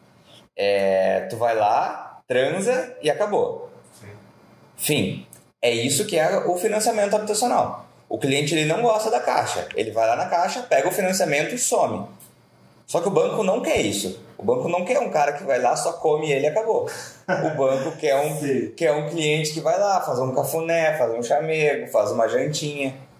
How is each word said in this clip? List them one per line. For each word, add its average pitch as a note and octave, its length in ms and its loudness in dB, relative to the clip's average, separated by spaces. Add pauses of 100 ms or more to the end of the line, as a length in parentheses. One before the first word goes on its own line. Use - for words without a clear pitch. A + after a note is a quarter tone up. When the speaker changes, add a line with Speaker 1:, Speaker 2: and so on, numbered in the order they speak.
(560)
Speaker 1:
É, F#2+ 720 2
tu A2+ 80 -6
vai A#2 180 2
lá, A2+ 720 0
transa E3+ 760 0
e D3 80 2
acabou. F3 600 -2 (300)
Speaker 2:
Sim. - 60 -20 (680)
Speaker 1:
Fim. A2 500 -2 (340)
É A#2+ 100 2
isso A#2+ 360 0
que E3 120 -2
é F3 280 2
o F3+ 100 0
financiamento G#3 580 0
habitacional. G#3+ 720 0 (220)
O A2 100 -8
cliente, C#3+ 360 0
ele D#3 100 2
não D#3+ 160 0
gosta A3 300 2
da - 100 2
Caixa. - 540 -2
Ele A2 160 -2
vai A2+ 160 2
lá A#2 100 2
na E3 100 -2
Caixa, F#3+ 360 0
pega C#3+ 260 2
o F3+ 40 0
financiamento F#3 600 0
e A#3+ 40 -6
some. A#2 480 0 (800)
Só E3+ 140 -2
que G3+ 80 -2
o F#3+ 40 0
banco E3 300 2
não G3 200 2
quer C4+ 180 0
isso. - 400 -4 (160)
O - 80 -14
banco B2 240 0
não F3+ 160 -2
quer B3+ 140 0
um A3 100 0
cara D3 260 2
que - 100 -10
vai C3 160 0
lá, B2+ 160 2
só E3 160 -2
come D#3 380 0
ele C#3 160 2
e - 20 4
acabou. G#3 420 0 (380)
O - 280 -2
banco C3+ 400 0
quer C#3+ 200 2
um, D3+ 200 0
Speaker 2:
Sim. B2 400 -2
Speaker 1:
quer D#3+ 140 2
um D3+ 180 -2
cliente D#3 440 0
que E3 80 -6
vai E3 180 0
lá, G3 220 2
faz C3 180 -2
um C3 160 -2
cafuné, D#3+ 640 0
faz A#2 140 2
um A#2 100 -4
chamego, D3+ 640 0
faz G#2+ 240 2
uma A#2 160 2
jantinha C#3+ 680 -2 (280)